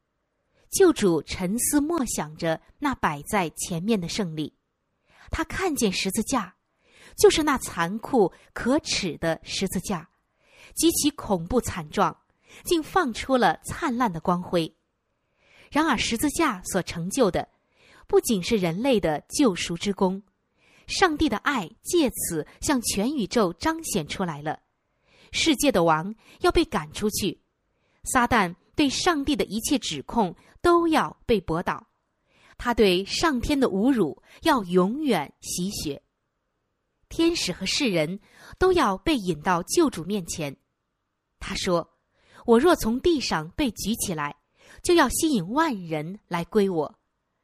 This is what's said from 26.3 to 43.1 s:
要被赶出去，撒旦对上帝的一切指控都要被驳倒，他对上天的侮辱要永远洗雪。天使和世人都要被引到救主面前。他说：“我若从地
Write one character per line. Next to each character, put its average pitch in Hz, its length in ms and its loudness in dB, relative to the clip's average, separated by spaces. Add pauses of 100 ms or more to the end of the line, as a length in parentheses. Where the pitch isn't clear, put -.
要 349 100 4
被 - 140 2
赶 156 260 -6
出 214 180 -2
去， - 320 -4 (640)
撒 240 240 2
旦 190 260 2 (220)
对 285 140 2
上 294 340 0
帝 285 100 0
的 240 120 0
一 220 160 -8
切 277 180 0
指 151 220 -6
控 208 340 -2 (260)
都 339 280 4
要 220 360 0
被 226 140 2
驳 170 240 -4
倒， - 240 -6 (680)
他 240 160 -4
对 196 320 4
上 294 340 0
天 285 180 0
的 254 120 4
侮 208 240 2
辱 185 280 0 (200)
要 285 240 2
永 185 400 2
远 175 340 0
洗 185 300 -6
雪。 151 340 -8 (1040)
天 330 260 2
使 185 200 -4
和 190 120 -8
世 277 220 0
人 170 320 0 (400)
都 370 140 4
要 233 240 2
被 320 180 0
引 180 260 -4
到 180 220 0
救 330 260 2
主 165 140 -6
面 185 220 -4
前。 143 320 -8 (840)
他 - 160 -10
说 - 420 -2 (480)
：“我 233 140 8
若 320 160 6
从 233 240 -2
地 330 220 2